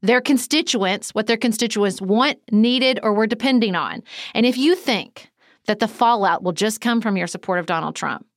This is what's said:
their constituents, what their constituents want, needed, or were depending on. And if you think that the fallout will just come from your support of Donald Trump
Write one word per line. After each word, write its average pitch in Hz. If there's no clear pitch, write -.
their 240
constituents, 247
what 214
their 226
constituents 220
want, 233
needed, 247
or 214
were 220
depending 233
on. -
And 220
if 247
you 302
think -
that 208
the 220
fallout 220
will 180
just 214
come 233
from 208
your 175
support 180
of 170
Donald 160
Trump 135